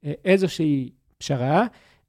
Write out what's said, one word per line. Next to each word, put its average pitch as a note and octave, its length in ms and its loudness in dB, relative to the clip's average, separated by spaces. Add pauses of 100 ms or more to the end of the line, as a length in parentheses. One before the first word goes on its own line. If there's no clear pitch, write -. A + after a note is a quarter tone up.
אה, D3 80 -6 (120)
איזושהי D#3+ 640 0 (280)
פשרה, C#3+ 480 0 (420)